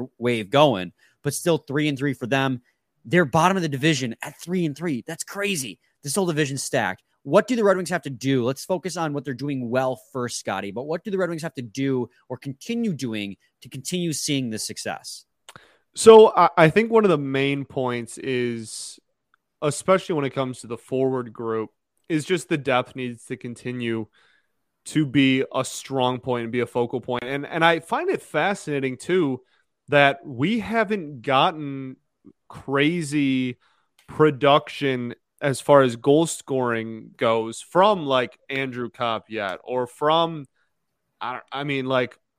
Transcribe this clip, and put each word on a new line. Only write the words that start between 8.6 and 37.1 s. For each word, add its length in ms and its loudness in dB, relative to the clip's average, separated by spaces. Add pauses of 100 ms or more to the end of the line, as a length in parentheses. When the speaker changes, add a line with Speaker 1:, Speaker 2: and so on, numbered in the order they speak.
Speaker 1:
focus 320 -6
on 160 -4
what 140 -8
they're 80 -8
doing 360 -8
well 300 -2 (140)
first, 260 -6
Scotty. 320 -6
But 120 -8
what 200 -8
do 80 -8
the 60 -2
Red 120 0
Wings 120 -6
have 140 -10
to 60 -10
do 480 -2 (200)
or 80 -10
continue 560 -6
doing 420 -6 (260)
to 80 -20
continue 440 -6
seeing 360 -4
this 160 -8
success? 600 -12 (720)
Speaker 2:
So 380 10
I, 220 6
I 140 8
think 220 2
one 120 6
of 60 4
the 80 4
main 480 -2
points 540 -6
is, 800 -6 (640)
especially 540 0
when 80 -2
it 60 -2
comes 320 -6
to 60 -20
the 100 -8
forward 560 -2
group, 380 -6 (360)
is 160 -2
just 240 -4
the 100 -2
depth 380 -2
needs 300 -10
to 100 -10
continue 720 -6 (800)
to 200 0
be 380 2 (100)
a 120 -2
strong 560 -2
point 220 -4
and 100 -8
be 80 0
a 40 0
focal 360 -4
point. 240 -6
And, 200 -6
and 200 0
I 160 4
find 280 -4
it 120 -2
fascinating, 760 -4
too, 460 -2 (480)
that 360 4
we 340 -2
haven't 640 -4
gotten 760 0 (500)
crazy 1080 0 (500)
production 1080 2 (260)
as 200 -2
far 220 8
as 120 2
goal 320 4
scoring 880 -4